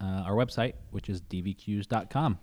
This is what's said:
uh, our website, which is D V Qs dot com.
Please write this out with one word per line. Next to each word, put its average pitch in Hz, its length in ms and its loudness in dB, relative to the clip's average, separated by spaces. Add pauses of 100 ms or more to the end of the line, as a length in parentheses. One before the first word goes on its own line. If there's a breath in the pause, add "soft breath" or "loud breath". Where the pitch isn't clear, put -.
uh, 95 260 0
our 98 80 0
website, 123 380 2 (180)
which - 180 -6
is 92 120 -2
D 92 200 -4
V 92 140 0
Qs 101 320 -2
dot 107 240 0
com. 135 320 4